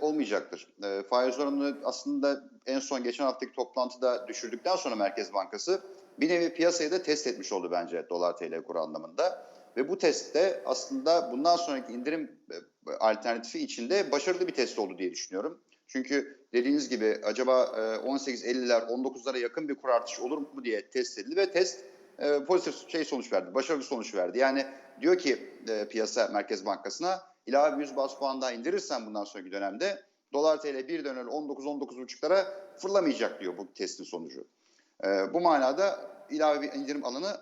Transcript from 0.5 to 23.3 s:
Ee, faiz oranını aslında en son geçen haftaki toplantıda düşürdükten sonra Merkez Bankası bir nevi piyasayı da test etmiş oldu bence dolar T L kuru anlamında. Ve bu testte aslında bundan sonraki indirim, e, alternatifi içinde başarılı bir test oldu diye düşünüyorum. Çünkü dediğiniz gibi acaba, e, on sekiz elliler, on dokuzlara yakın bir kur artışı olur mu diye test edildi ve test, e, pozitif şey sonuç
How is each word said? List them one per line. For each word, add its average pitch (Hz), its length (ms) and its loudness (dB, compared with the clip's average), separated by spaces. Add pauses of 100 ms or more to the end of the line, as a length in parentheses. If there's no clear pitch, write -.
Ee, 98 260 -2
faiz 123 300 2
oranını 139 440 0
aslında 139 600 0 (220)
en 135 140 -2
son 131 240 -4
geçen 123 200 -2
haftaki 135 280 -2
toplantıda 123 760 -2
düşürdükten 123 480 -2
sonra 135 200 -2
Merkez 101 380 -2
Bankası 101 480 -2 (380)
bir 151 100 2
nevi 170 240 2
piyasayı 165 380 2
da 180 120 2
test 151 240 0
etmiş 117 240 -4
oldu 90 200 0
bence 85 380 -2
dolar 87 280 0
T 82 140 -8
L 82 120 -4
kuru 85 160 -4
anlamında. 80 720 -2 (260)
Ve 135 120 2
bu 190 80 -2
testte - 680 2
aslında 135 640 2
bundan 151 240 4
sonraki 139 380 -2
indirim, 143 380 -4 (200)
e, - 480 -12
alternatifi 117 600 2
içinde 143 520 0
başarılı 180 360 2
bir 165 60 -4
test 117 260 0
oldu 92 180 -2
diye 90 140 -2
düşünüyorum. 101 500 -6 (260)
Çünkü 135 520 -2 (140)
dediğiniz 131 360 4
gibi 110 340 2
acaba, 127 400 4
e, 110 340 0
on 135 200 -2
sekiz 120 280 -6
elliler, 120 360 4
on 120 220 -2
dokuzlara 127 340 -4
yakın 143 320 -2
bir 139 60 -2
kur 135 140 -4
artışı 120 340 2
olur 135 140 -2
mu 139 260 -8
diye 107 260 -2
test 123 280 -2
edildi 117 180 -8
ve 190 160 4
test, - 320 2 (360)
e, 143 260 2
pozitif 180 440 0
şey 160 160 0
sonuç 127 280 -2